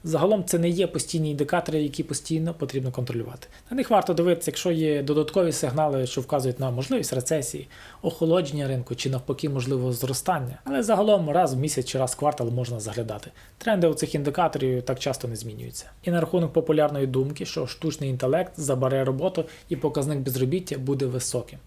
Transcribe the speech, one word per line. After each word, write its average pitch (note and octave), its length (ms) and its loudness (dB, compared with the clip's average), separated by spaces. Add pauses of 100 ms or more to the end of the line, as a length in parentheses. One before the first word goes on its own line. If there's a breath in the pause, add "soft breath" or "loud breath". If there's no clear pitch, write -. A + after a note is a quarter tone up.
Загалом F3 400 4
це F3 140 2
не E3+ 100 4
є F3 180 2
постійні D#3 440 -2
індикатори, D3+ 500 0
які D3 220 -4
постійно D#3+ 500 -2
потрібно C3 380 -4
контролювати. A#2+ 560 -6 (220 loud breath)
На B3 80 -4
них C4 120 -2
варто F#3+ 240 4
дивитися, E3+ 380 2
якщо F3 200 -2
є D3+ 320 2
додаткові D3+ 480 2
сигнали, C3+ 560 0
що C3 140 -4
вказують B2+ 380 0
на C3 120 0
можливість C3+ 420 -2
рецесії, C#3 540 -2 (340 loud breath)
охолодження D#3+ 680 0
ринку B2 280 -4
чи - 140 -4
навпаки C3 400 -2
можливого B2+ 440 0
зростання. C3 720 -2
Але C4 200 0
загалом G3+ 460 4
раз D3+ 240 4
в B2+ 40 0
місяць C3+ 280 0
чи C3+ 140 -2
раз C3 140 2
в - 20 -4
квартал C#3+ 340 0
можна A#2+ 300 -2
заглядати. G#2+ 520 -6 (260 loud breath)
Тренди F#3 300 4
у D#3 60 4
цих - 220 -2
індикаторів C#3 680 0
так B2+ 160 -2
часто C3 280 -4
не A2+ 80 -6
змінюються. A#2 500 -10 (180)
І F3 80 0
на E3+ 100 2
рахунок E3 320 0
популярної D3 540 4
думки, C3 380 0
що C#3+ 220 -4
штучний D3+ 420 -4
інтелект C3 460 0
забере C3+ 480 0
роботу D#3 420 0 (240 loud breath)
і E3+ 60 -2
показник D3 440 0
безробіття C3+ 580 -2
буде C3+ 280 -2
високим. B2 600 -4